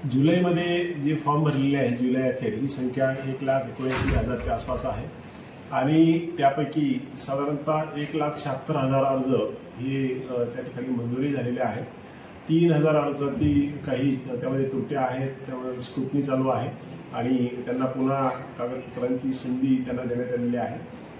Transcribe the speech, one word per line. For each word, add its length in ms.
जुलैमध्ये 760
जे 300
फॉर्म 280
भरलेले 340
आहे, 120
जुलै 320
अखेर 320
ही 140
संख्या 440
एक 140
लाख 180
एकोणऐंशी 540
हजारच्या 380
आसपास 320
आहे 220
आणि 480
त्यापैकी 720
साधारणतः 800
एक 160
लाख 140
शहात्तर 320
हजार 280
अर्ज 300
हे, 520
अ, 140
त्या 200
ठिकाणी 240
मंजुरी 460
झालेले 280
आहेत. 240
तीन 220
हजार 240
अर्जाची 920
काही 300
त्यामध्ये 540
त्रुटी 260
आहेत, 360
त्यामुळे 340
स्क्रुटनी 400
चालू 280
आहे 220
आणि 340
त्यांना 200
पुन्हा 440
कागदपत्रांची 1040
संधी 520
त्यांना 180
देण्यात 360
आलेली 180
आहे 440